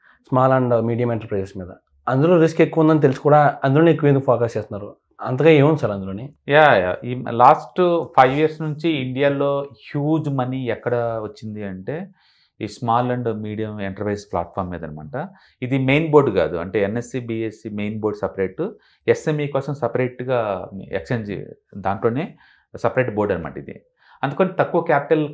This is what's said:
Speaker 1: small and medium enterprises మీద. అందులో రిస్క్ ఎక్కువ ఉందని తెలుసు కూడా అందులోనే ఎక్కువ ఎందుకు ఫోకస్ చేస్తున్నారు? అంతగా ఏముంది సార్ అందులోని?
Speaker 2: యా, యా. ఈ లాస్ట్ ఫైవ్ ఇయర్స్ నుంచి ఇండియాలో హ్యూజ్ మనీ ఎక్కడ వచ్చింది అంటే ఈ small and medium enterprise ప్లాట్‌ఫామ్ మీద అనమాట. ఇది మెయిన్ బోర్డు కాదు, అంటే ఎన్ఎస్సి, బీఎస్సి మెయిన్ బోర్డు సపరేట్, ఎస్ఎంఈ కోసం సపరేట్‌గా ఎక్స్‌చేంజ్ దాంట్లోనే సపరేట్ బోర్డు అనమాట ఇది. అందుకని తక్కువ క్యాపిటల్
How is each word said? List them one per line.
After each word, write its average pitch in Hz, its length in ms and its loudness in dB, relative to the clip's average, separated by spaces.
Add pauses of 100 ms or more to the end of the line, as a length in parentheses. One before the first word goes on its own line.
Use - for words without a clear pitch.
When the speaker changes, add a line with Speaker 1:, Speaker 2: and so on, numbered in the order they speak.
(320)
Speaker 1:
small 131 280 4
and 123 140 0 (160)
medium 117 260 -2
enterprises 104 460 -6
మీద. 90 100 -14 (360)
అందులో 143 360 4
రిస్క్ 165 220 4
ఎక్కువ 156 180 2
ఉందని 156 220 4
తెలుసు 131 240 2
కూడా 147 100 8 (260)
అందులోనే 156 300 6
ఎక్కువ 147 160 2
ఎందుకు 139 180 2
ఫోకస్ 117 280 0
చేస్తున్నారు? 104 320 -8 (400)
అంతగా 143 280 4
ఏముంది 147 240 4
సార్ 107 120 -2
అందులోని? 98 300 -8 (300)
Speaker 2:
యా, 151 100 8 (200)
యా. 90 60 0 (200)
ఈ - 20 -4 (300)
లాస్ట్ 151 380 4 (360)
ఫైవ్ 131 240 6
ఇయర్స్ 156 260 2
నుంచి 151 220 -4 (160)
ఇండియాలో 139 480 0 (380)
హ్యూజ్ 151 380 -2 (120)
మనీ 127 200 -4 (160)
ఎక్కడ 120 200 -4 (300)
వచ్చింది 107 360 -12 (100)
అంటే 95 240 -10 (680)
ఈ 107 40 -4 (100)
small 120 280 0 (100)
and 123 120 -4 (180)
medium 107 320 -8 (120)
enterprise 101 440 -4
ప్లాట్‌ఫామ్ 90 400 -4
మీద 82 140 -10
అనమాట. 76 280 -12 (500)
ఇది 135 140 0 (120)
మెయిన్ 156 240 2
బోర్డు 120 240 6
కాదు, 82 240 0
అంటే 95 140 -4 (100)
ఎన్ఎస్సి, 120 420 -6
బీఎస్సి 113 500 -8
మెయిన్ 104 240 -6
బోర్డు 104 220 -2
సపరేట్, 95 380 -4 (500)
ఎస్ఎంఈ 147 420 -4
కోసం 139 180 -4 (120)
సపరేట్‌గా 127 560 -4 (580)
ఎక్స్‌చేంజ్ 104 340 -6 (540)
దాంట్లోనే 113 380 -2 (600)
సపరేట్ 120 320 -2
బోర్డు 101 200 0
అనమాట 73 280 -10
ఇది. - 120 -16 (480)
అందుకని 185 340 -2
తక్కువ 165 300 0
క్యాపిటల్ 151 340 2 (100)